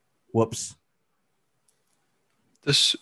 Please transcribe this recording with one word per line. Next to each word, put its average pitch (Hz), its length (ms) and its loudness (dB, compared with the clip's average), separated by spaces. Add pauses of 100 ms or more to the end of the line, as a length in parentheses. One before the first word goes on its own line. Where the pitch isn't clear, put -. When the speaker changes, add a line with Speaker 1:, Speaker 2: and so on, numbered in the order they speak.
(320)
Speaker 1:
Whoops. - 440 -2 (1900)
Speaker 2:
This - 400 2